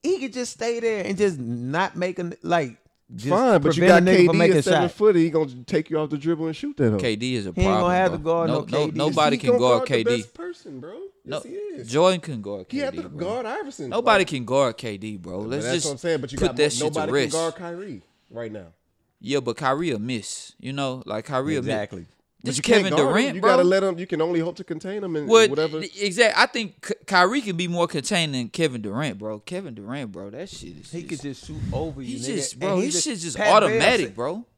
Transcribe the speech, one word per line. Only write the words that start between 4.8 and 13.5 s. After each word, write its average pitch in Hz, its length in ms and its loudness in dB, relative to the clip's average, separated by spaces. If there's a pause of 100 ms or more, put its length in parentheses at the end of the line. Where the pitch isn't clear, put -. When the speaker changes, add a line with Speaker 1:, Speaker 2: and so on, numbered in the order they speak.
Speaker 2:
foot, 208 260 4
he 165 140 4
gonna 135 360 -2
take 160 220 -2
you 156 100 -2
off 151 120 -2
the 147 80 -4
dribble 160 280 -2
and 160 80 -4
shoot 285 220 -10
that 120 140 4
hoe. 104 80 0
Speaker 3:
K 107 180 0
D 123 200 -4
is 101 100 -4
a 90 60 -8
Speaker 1:
He 127 100 0
ain't 185 60 4
gonna 208 100 2
Speaker 3:
problem, 180 160 2
Speaker 1:
have 180 180 2
to 160 60 -4
Speaker 3:
bro. 160 160 -2
Speaker 1:
guard 165 140 0
Speaker 3:
No, 123 60 0
Speaker 1:
no - 60 0
Speaker 3:
no, 147 260 -2
Speaker 1:
K - 40 -4
D. - 80 -6
Speaker 3:
nobody 147 380 2
Speaker 2:
He 117 40 -4
Speaker 3:
can - 100 -2
Speaker 2:
gonna 123 100 4
Speaker 3:
guard 123 180 6
Speaker 2:
guard - 100 0
the 143 60 0
Speaker 3:
K 113 100 2
D. 120 140 2
Speaker 2:
best - 160 -10
person, 339 460 -14
bro. 214 180 -16 (260)
Speaker 3:
No, - 120 -10
Speaker 2:
Yes, - 80 -8
he 240 80 -16
is. 359 380 -12
Speaker 3:
Jordan 175 300 4
couldn't 123 220 -10
guard 98 260 -8
Speaker 2:
He 262 100 -6
had 277 140 -2
Speaker 3:
K 381 60 -10
D, 320 60 -10
Speaker 2:
to - 40 -14
Speaker 3:
bro. 151 180 -10
Speaker 2:
guard 226 200 -6
Iverson. 262 440 -10